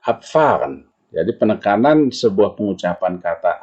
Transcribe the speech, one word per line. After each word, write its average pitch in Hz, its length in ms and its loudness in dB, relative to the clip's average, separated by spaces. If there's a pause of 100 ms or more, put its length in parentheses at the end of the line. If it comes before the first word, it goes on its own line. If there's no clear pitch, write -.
abfahren. 117 840 -2 (260)
Jadi 90 240 -4
penekanan 110 720 2
sebuah 104 480 0
pengucapan 90 640 -4
kata 87 420 -4